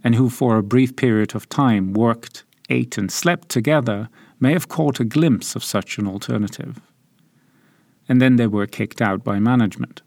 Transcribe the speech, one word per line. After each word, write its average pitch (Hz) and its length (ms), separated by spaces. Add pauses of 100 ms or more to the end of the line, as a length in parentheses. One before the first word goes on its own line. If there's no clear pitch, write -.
and 117 100
who 123 160
for 120 280
a 104 60
brief 127 340
period 107 380
of - 120
time 104 460
worked, 117 500 (260)
ate 123 280
and 95 120
slept - 380
together, 120 600 (320)
may 131 120
have - 140
caught 147 320
a 120 60
glimpse 147 500
of 117 80
such - 340
an 104 100
alternative. 101 720 (1300)
And 127 140
then 127 140
they 117 120
were 104 200
kicked - 340
out 98 220
by 101 160
management. 113 680